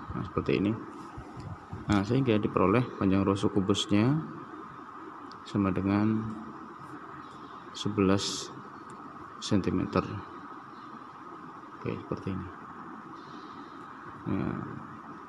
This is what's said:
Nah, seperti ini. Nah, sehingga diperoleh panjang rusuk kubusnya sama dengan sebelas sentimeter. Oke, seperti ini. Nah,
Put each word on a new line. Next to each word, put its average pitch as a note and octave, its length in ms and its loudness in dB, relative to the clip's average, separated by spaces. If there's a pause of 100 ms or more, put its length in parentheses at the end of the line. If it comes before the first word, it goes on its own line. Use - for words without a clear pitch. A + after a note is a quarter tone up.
(120)
Nah, - 140 -2
seperti - 340 2
ini. G2+ 140 4 (1120)
Nah, G2+ 160 6
sehingga A#2+ 320 6
diperoleh G2+ 480 6 (160)
panjang G2 240 6
rusuk G2 320 4
kubusnya G#2 640 6 (1300)
sama G2 240 4
dengan G#2 640 4 (1400)
sebelas G2 800 4 (880)
sentimeter. F#2 640 4 (1800)
Oke, - 160 -4
seperti - 400 -4
ini. F#2 140 -4 (1800)
Nah, - 320 0 (720)